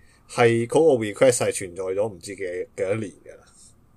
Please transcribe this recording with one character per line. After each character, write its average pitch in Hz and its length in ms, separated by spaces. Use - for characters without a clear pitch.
係 117 380
嗰 - 20
個 135 360
request 113 320
係 98 60
存 90 240
在 95 80
咗 98 240
唔 92 100
知 95 180
幾， 90 400
幾 98 80
多 98 120
年 110 140
㗎 - 120
啦， - 80